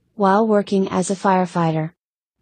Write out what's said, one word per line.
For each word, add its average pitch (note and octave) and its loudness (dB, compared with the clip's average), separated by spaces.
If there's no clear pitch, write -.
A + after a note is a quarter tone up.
while G3+ 2
working G3+ 0
as F#3 -2
a G3 -4
firefighter. F3 -2